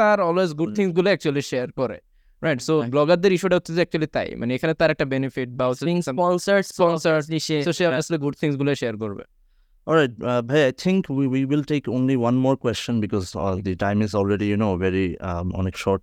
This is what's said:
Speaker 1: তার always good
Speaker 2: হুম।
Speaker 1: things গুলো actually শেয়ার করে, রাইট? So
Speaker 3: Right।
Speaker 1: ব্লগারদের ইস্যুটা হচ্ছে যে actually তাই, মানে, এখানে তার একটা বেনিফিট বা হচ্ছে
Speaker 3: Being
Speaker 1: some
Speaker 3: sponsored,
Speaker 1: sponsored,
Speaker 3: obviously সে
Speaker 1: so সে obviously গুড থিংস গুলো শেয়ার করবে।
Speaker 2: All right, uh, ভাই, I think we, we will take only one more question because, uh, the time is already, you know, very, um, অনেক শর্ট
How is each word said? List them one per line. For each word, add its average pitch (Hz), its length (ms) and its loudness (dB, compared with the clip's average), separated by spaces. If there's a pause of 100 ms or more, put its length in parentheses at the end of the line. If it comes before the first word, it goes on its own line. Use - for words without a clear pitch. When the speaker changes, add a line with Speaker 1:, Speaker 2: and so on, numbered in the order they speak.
Speaker 1:
তার 208 180 4 (100)
always 175 300 2
good 165 120 -2
Speaker 2:
হুম। 208 60 -8
Speaker 1:
things 190 220 0
গুলো 185 180 2
actually 143 360 -2
শেয়ার 127 160 -2 (120)
করে, 113 160 -2 (460)
রাইট? 151 260 0
So 160 40 2
Speaker 3:
Right। 139 200 2
Speaker 1:
ব্লগারদের 170 440 4
ইস্যুটা 180 220 2
হচ্ছে 165 180 -6
যে 175 100 2
actually 156 300 -2
তাই, 107 120 -2 (120)
মানে, 117 160 -2
এখানে 160 240 0
তার 160 140 4
একটা 151 200 -2
বেনিফিট 131 340 -4 (100)
বা 127 120 0
হচ্ছে 127 180 -4
Speaker 3:
Being 175 200 0
Speaker 1:
some 131 100 -4
Speaker 3:
sponsored, 180 460 2 (100)
Speaker 1:
sponsored, 165 480 2
Speaker 3:
obviously 156 240 -4
সে 156 100 0 (100)
Speaker 1:
so 175 120 2
সে 180 120 2
obviously 160 340 -2
গুড 143 160 -2
থিংস 147 200 0
গুলো 139 140 2
শেয়ার 113 220 -4
করবে। 104 280 -8 (640)
Speaker 2:
All 160 140 2
right, 127 140 0 (160)
uh, 123 120 0
ভাই, 135 180 2 (100)
I - 20 -4 (120)
think 190 160 2 (180)
we, 139 60 2 (100)
we 135 60 0 (100)
will 147 220 0
take 143 120 -2 (120)
only 131 200 2 (120)
one 123 80 4 (100)
more 135 100 4
question 120 440 -4
because, 104 260 -2 (100)
uh, 95 200 -2 (100)
the 95 100 -2
time 101 300 0
is 101 80 -6
already, 101 380 0
you 101 100 0
know, 101 140 2
very, 95 300 2 (240)
um, 85 160 -4 (140)
অনেক 92 160 -2
শর্ট 98 260 0